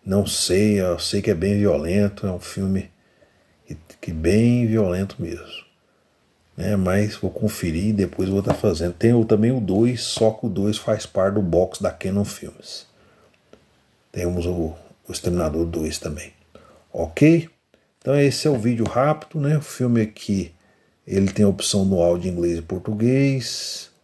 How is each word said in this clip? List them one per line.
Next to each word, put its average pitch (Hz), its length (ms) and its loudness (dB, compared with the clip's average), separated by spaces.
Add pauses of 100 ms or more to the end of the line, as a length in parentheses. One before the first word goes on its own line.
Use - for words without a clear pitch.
Não 98 160 2
sei, 101 560 2
eu 90 200 0
sei 101 200 -2
que 104 120 0
é - 20 4
bem 98 240 0
violento, 101 680 2
é - 20 -2
um 90 80 -6
filme 95 540 -4 (720)
que, - 100 -14 (240)
que - 120 -8
bem 110 520 4
violento 98 540 0
mesmo. - 460 -10 (920)
Né? 101 200 -2
Mas 98 400 0
vou 95 120 -4
conferir 104 580 -2
e 107 60 2
depois 95 360 0
vou 98 120 0
tá 92 140 -2
fazendo. 87 380 0
Tem 117 200 4
o, 117 120 6
também 113 260 4
o 131 100 0
dois, 110 420 2
só - 280 2
que 120 160 -8
o - 20 -2
dois 98 300 -2
faz - 280 -2
parte 98 280 0
do 107 80 2
box 90 400 0
da - 80 0
Cannon 98 340 -2
Filmes. - 600 -14 (1300)
Temos 87 340 -4
o, 85 300 -4 (320)
o - 20 -16
Exterminador 82 560 -2
dois 78 320 -6
também. - 340 -10 (600)
Ok? 156 580 2 (480)
Então 131 160 0
esse 143 320 2
é 156 40 4
o 135 60 2
vídeo 120 300 0
rápido, 151 540 -2
né? 147 180 0
O - 20 0
filme 120 420 0
aqui, 98 520 -4 (500)
ele 98 280 0
tem 104 120 2
a 101 40 6
opção 98 360 0
no 95 160 2
áudio 87 280 2
em 90 40 -4
inglês 87 260 0
e 82 40 -8
português. 117 1300 -2 (140)